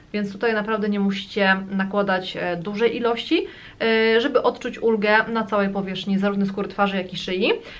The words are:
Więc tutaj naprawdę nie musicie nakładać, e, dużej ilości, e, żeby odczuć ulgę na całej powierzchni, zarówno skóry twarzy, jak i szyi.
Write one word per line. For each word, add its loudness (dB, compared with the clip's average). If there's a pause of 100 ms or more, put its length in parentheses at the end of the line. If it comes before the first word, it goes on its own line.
(140)
Więc -2
tutaj 0
naprawdę 0
nie 0
musicie 2 (120)
nakładać, 0
e, -2
dużej 0
ilości, 0 (360)
e, 4
żeby 2
odczuć -2
ulgę 2
na -2
całej 0
powierzchni, -2
zarówno 0
skóry -4
twarzy, 0
jak -4
i -8
szyi. 0 (280)